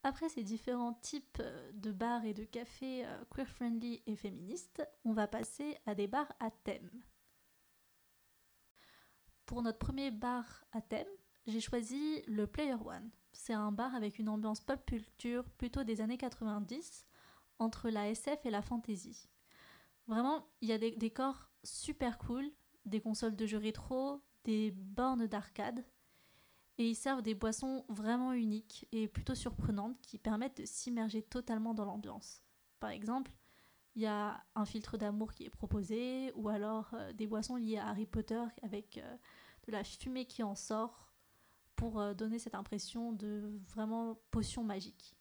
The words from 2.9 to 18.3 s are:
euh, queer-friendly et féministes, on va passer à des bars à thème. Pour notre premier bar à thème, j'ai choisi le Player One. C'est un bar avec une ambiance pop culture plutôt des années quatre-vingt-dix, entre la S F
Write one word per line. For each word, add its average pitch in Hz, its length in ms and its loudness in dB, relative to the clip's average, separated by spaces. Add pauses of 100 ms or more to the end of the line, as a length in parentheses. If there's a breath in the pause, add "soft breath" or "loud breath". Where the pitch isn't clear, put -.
euh, - 240 -8
queer-friendly 240 800 -2
et 214 100 0
féministes, 208 680 -6 (220)
on 226 80 4
va 208 160 4
passer 277 560 -2
à 208 100 0
des 202 120 2
bars 277 340 0
à 226 100 0
thème. - 380 -6 (2500 loud breath)
Pour 233 160 -2
notre 226 180 2
premier 269 320 2
bar 240 640 -2
à 226 80 0
thème, - 260 -2 (400)
j'ai 220 140 2
choisi 262 640 0
le 214 240 2
Player 269 360 2
One. 220 280 -8 (220)
C'est - 200 -6
un 208 200 2
bar 247 220 0
avec 214 240 0
une 214 120 2
ambiance 214 320 0
pop 269 240 0
culture 240 580 -2 (140)
plutôt 247 260 0
des 220 160 2
années 220 160 2
quatre-vingt-dix, 233 880 -2 (540 loud breath)
entre 226 320 2
la 208 180 2
S 214 140 0
F 294 240 0